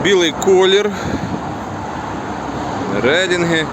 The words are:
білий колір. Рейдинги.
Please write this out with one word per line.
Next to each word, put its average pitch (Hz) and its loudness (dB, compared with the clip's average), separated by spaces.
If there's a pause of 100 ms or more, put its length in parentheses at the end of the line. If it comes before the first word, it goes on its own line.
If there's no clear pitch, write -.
білий 175 4
колір. 190 4 (2000)
Рейдинги. 170 2